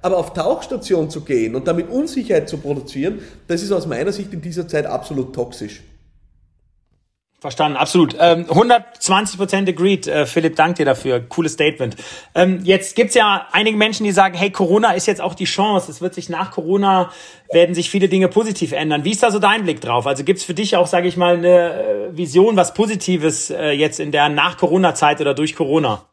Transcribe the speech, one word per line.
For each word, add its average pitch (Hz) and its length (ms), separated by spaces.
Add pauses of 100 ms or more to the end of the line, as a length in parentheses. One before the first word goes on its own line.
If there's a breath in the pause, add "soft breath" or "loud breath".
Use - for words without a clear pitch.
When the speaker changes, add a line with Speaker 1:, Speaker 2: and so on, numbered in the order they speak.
Speaker 1:
Aber 185 140
auf 170 160
Tauchstation 180 760
zu 156 120
gehen 120 340
und 135 140
damit 170 200
Unsicherheit 233 600
zu - 80
produzieren, 143 640 (260 loud breath)
das 170 160
ist 196 80
aus 185 160
meiner 151 240
Sicht 196 220
in 170 80
dieser 165 260
Zeit 151 200
absolut 131 500
toxisch. 120 480 (1500)
Speaker 2:
Verstanden, 147 380
absolut. 151 420
Ähm, 170 300
hundertzwanzig 208 880
Prozent 190 320
agreed. 185 400
Äh, 151 160
Philipp, 160 320
dank 170 200
dir 151 100
dafür. 131 340
Cooles 156 320
Statement. 147 420 (400 loud breath)
Ähm, 185 300
jetzt 190 320
gibt's 220 180
ja 214 380
einige 214 240
Menschen, 214 280
die 208 60
sagen, 190 240
"Hey, 190 160
Corona 202 420
ist 180 140
jetzt 208 140
auch 185 140
die 190 100
Chance. 196 460
Es 139 100
wird 180 140
sich - 160
nach 170 200
Corona, 185 600 (420 loud breath)
werden 175 220
sich 170 160
viele 190 180
Dinge 190 200
positiv 196 440
ändern." 147 320
Wie 190 80
ist 196 100
da 240 80
so 208 80
dein 208 260
Blick 156 180
drauf? 120 240
Also 139 180
gibt's 185 200
für 180 100
dich 196 220
auch, 175 100
sag 175 180
ich 175 140
mal, 175 180
eine, 170 380
äh, 107 420
Vision, 180 400
was 175 160
Positives, 180 800
äh, 151 220
jetzt 151 280
in 151 120
der 147 180
Nach-Corona-Zeit 156 880
oder 143 140
durch 151 200
Corona? 139 580